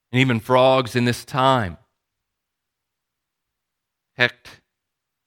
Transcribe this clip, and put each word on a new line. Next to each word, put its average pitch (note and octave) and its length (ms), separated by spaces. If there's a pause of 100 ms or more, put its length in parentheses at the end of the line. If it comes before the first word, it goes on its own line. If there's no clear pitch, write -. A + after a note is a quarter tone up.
(120)
And B2 80
even B2+ 200
frogs B2+ 560
in A#2+ 100
this A#2+ 200
time. C3 520 (2250)
Hecht - 480 (640)